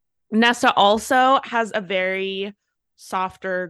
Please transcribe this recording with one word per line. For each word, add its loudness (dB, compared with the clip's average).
Nesta 2
also 4
has -4
a -2
very -4
softer -6